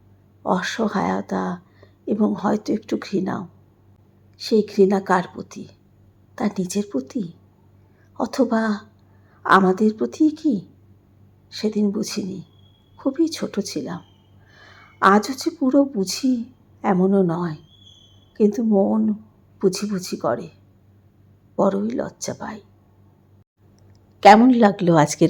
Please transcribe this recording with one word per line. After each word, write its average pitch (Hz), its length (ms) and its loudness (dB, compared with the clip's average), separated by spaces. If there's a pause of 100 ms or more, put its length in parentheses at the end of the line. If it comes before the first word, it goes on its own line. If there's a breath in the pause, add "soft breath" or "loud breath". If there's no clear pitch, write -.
(440)
অসহায়তা 185 1160 -4 (460 soft breath)
এবং 208 280 0
হয়তো 208 380 -4
একটু - 300 -6
ঘৃণাও। - 440 -6 (920)
সেই 220 240 2 (140)
ঘৃণা 196 240 4
কার 190 220 0 (120)
প্রতি? - 340 -16 (680)
তার 214 120 -2 (100)
নিজের 190 340 -4
প্রতি? 240 400 -8 (840 soft breath)
অথবা 226 600 -2 (680 soft breath)
আমাদের 190 540 4
প্রতি 294 320 0
কি? 262 300 -2 (880)
সেদিন 208 400 -2
বুঝিনি, 202 520 -6 (540)
খুবই 311 320 -2
ছোট - 320 -8
ছিলাম। 175 400 -8 (1000 soft breath)
আজও 208 320 4
যে 330 180 -6
পুরো 277 340 2
বুঝি 247 600 -2 (380)
এমনও 196 400 2
নয়, 170 340 -2 (840)
কিন্তু 214 240 2
মন 214 500 2 (500)
বুঝি 202 280 -2
বুঝি 185 260 -8
করে, 120 320 -4 (1080)
বড়ই 104 340 -2
লজ্জা - 440 -8
পাই। - 260 -14 (1600)
কেমন 220 280 10
লাগলো 196 460 4
আজকের 151 340 4